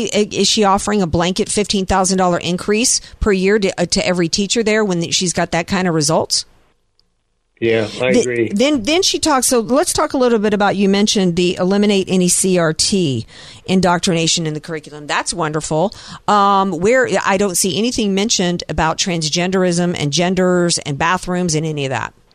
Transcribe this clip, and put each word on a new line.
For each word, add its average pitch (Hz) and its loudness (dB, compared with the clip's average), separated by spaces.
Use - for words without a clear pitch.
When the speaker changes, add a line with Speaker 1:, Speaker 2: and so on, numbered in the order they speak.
Speaker 1:
i-, 208 0
is 190 0
she 214 2
offering 208 2
a 180 0
blanket 175 0
fifteen 202 -2
thousand 190 2
dollar 180 2
increase 214 0
per - 2
year 190 2
to, 190 -2
uh, 175 2
to - -2
every 175 0
teacher 208 -2
there 214 2
when 170 -2
she's 180 -2
got 170 -2
that 170 -2
kind 185 0
of 160 0
results? 160 0
Speaker 2:
Yeah, 113 0
I 127 2
Speaker 1:
Th-, 240 4
Speaker 2:
agree. 117 -2
Speaker 1:
then, 254 2
then 330 0
she 349 0
talks. 277 0
So 247 2
let's 240 0
talk 311 -2
a 302 -2
little 240 2
bit 208 0
about, 196 2
you 196 2
mentioned 196 2
the 175 0
eliminate 196 0
any 180 2
C 180 2
R 165 2
T 156 -2
indoctrination 175 0
in 151 -4
the 151 -8
curriculum. 147 -12
That's 185 -4
wonderful. 156 -2
Um, 196 2
where 233 2
I 196 2
don't 196 0
see 180 0
anything 220 0
mentioned 180 0
about 160 -2
transgenderism 175 0
and 143 -2
genders 175 2
and 139 -6
bathrooms 180 -2
and 156 -2
any 151 -4
of 131 -4
that. 110 -4